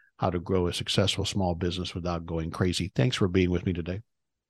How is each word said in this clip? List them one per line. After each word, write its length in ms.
How 100
to 100
Grow 280
a 80
Successful 500
Small 300
Business 400
Without 320
Going 240
Crazy. 440
Thanks 220
for 100
being 240
with 140
me 80
today. 300